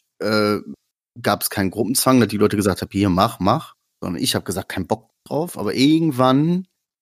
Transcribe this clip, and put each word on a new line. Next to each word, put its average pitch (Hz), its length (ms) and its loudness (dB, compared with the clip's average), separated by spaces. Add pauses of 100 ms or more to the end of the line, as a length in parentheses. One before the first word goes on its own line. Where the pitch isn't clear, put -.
(200)
äh, 104 380 0 (640)
gab's 104 280 -2
keinen 95 200 -2
Gruppenzwang, 120 500 2
dass 107 80 4
die 110 80 -6
Leute 101 200 2
gesagt 98 260 0
haben, 87 100 -10
„Hier, 101 160 2
mach, 98 320 2
mach“, 113 340 0 (280)
sondern 90 200 -6
ich - 120 -2
hab 92 100 -4
gesagt, 92 240 -8
„Kein 90 180 -8
Bock - 240 -4 (140)
drauf“, 165 340 -6
aber - 160 -4
irgendwann 151 920 2 (360)